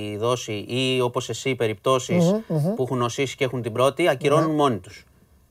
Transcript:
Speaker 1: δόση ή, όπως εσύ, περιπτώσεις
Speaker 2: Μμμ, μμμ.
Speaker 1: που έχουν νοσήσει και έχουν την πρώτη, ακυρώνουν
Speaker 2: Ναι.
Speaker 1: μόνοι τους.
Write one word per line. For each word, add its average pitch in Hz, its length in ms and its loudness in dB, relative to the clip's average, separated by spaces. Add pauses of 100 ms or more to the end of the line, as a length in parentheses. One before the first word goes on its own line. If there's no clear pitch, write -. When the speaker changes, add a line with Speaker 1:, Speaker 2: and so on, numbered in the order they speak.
(200)
Speaker 1:
δόση 113 480 -2
ή, 127 340 0
όπως 123 280 -2
εσύ, 123 260 -2
περιπτώσεις 127 760 2
Speaker 2:
Μμμ, 208 160 0
μμμ. 160 280 0
Speaker 1:
που - 80 -2
έχουν 131 140 -2
νοσήσει 123 380 -2
και - 80 -2
έχουν 127 180 -2
την 110 100 -6
πρώτη, 131 360 2
ακυρώνουν 147 420 2
Speaker 2:
Ναι. 156 60 0
Speaker 1:
μόνοι 139 220 2
τους. - 280 -16 (460)